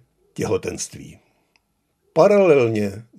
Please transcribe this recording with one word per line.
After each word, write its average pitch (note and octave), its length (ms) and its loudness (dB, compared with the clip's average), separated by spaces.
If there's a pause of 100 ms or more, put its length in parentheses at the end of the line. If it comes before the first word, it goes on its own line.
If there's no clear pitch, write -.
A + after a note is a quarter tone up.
(340)
těhotenství. F#2 840 -10 (920)
Paralelně C3+ 920 2 (140)